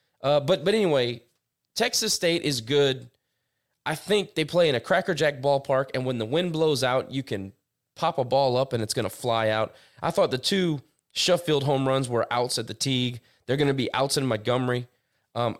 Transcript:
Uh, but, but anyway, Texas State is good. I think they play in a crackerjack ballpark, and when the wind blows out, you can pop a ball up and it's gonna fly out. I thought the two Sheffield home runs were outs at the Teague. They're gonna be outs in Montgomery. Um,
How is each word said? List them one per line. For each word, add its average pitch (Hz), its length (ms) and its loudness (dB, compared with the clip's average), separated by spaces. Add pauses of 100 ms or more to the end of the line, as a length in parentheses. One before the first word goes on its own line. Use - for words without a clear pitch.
(220)
Uh, 143 180 2
but, 143 220 0
but 202 120 2
anyway, 143 480 0 (520)
Texas 226 380 -2
State 170 300 0
is 135 180 -2
good. 131 480 0 (800)
I 151 80 -2
think 196 400 -2
they 156 100 0
play 165 240 4
in 139 60 2
a 117 60 0
crackerjack 156 600 0
ballpark, 139 540 0
and 127 100 -2
when 127 140 -2
the 110 80 -2
wind 165 260 0
blows 156 320 0
out, 127 260 0
you 135 120 -4
can 98 320 -8 (420)
pop 165 220 -2
a 131 60 0
ball 131 340 2
up 135 160 0
and 113 80 -2
it's 107 100 -4
gonna 107 160 -2
fly 113 400 0
out. 110 260 0 (280)
I 151 80 -2
thought 160 200 2
the 131 60 -2
two 165 460 -2 (300)
Sheffield 156 520 0
home 135 240 2
runs 131 220 0
were 117 200 0
outs 123 280 0
at 113 80 -6
the 107 80 -10
Teague. 123 460 -2 (260)
They're 127 100 0
gonna 143 160 2
be 131 220 0
outs 139 240 0
in 135 80 0
Montgomery. 123 600 0 (480)
Um, 117 260 -2